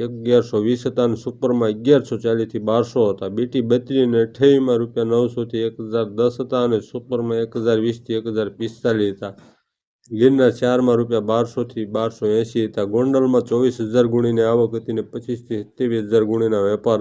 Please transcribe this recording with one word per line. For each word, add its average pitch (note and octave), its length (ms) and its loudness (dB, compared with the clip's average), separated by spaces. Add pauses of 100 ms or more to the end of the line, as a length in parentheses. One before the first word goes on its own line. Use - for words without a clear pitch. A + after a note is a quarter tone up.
અગિયારસો A#2 600 0
વીસ B2 220 0
હતા A#2+ 200 0
અને A2+ 140 0
સુપરમાં A#2+ 520 0
અગિયારસો B2 500 2
ચાલીસથી A2+ 460 -2
બારસો A#2 400 2
હતા. G2 260 -6
બી A#2+ 120 -2
ટી B2 220 -2
બત્રીસ B2 360 0
અને A#2 180 0
અઠ્યાવીસમાં C3 580 2
રૂપિયા A#2 300 -4
નવસોથી A#2 560 -2
એક A2+ 80 -8 (160)
હજાર A2+ 160 -2 (100)
દસ A#2+ 240 0
હતા B2 260 -2
અને A2+ 100 2 (120)
સુપરમાં A#2 540 -4
એક A2+ 200 -10
હજાર A#2 220 2
વીસથી A#2 320 -4
એક A2+ 80 -6 (100)
હજાર G#2 220 -2
પિસ્તાલીસ A2 580 -2
હતા. G2 160 -10 (800)
ગિરનાર B2 500 4
ચારમાં B2 400 2
રૂપિયા A2+ 320 -2
બારસોથી A#2 540 -2 (100)
બારસો A2+ 280 -4 (140)
એંસી A#2 300 -2
હતા. G2+ 260 -4
ગોંડલમાં B2+ 560 2
ચોવીસ A#2+ 260 2 (180)
હજાર B2 200 4
ગુણીની A#2 360 2
આવક A#2 280 0
હતી A2+ 180 -8
અને G#2+ 140 -6
પચીસથી A#2 540 -8
સત્યાવીસ A2+ 480 -4
હજાર A2 180 6
ગુણીના A2 380 0
વેપાર G#2 320 0